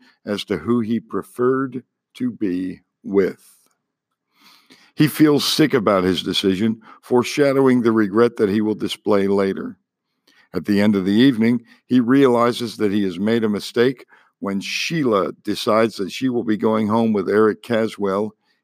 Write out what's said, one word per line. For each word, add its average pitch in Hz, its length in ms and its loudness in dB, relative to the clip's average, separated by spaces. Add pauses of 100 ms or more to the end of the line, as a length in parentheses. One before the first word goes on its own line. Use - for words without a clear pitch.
(240)
as 101 220 -6
to 101 100 -4
who 117 240 -2
he 110 200 -2
preferred 127 840 -6 (300)
to 127 160 -6
be 92 500 -6 (220)
with. 98 480 -2 (1500)
He 151 120 4
feels 147 360 4
sick 151 300 2
about 98 300 2
his 92 180 0
decision, 98 580 0 (220)
foreshadowing 131 800 2
the 117 80 2
regret 110 460 2
that 107 120 2
he 107 120 0
will 107 160 -2
display 98 500 -2
later. 98 500 -2 (760)
At 90 140 -8
the 101 140 0
end 104 140 2
of 95 100 0
the 95 60 -2
evening, 117 540 2 (200)
he 123 140 0
realizes 120 800 2
that 107 160 -2
he 104 100 0
has 92 160 -4
made 110 240 0
a 110 60 0
mistake 117 580 -2 (320)
when 98 220 -6
Sheila 104 720 -2
decides 110 640 -2
that 92 160 -8
she 131 160 -4
will 120 160 -4
be 107 120 -2
going 110 300 0
home 113 260 0
with 95 160 -2
Eric 104 320 2
Caswell 107 760 -4 (280)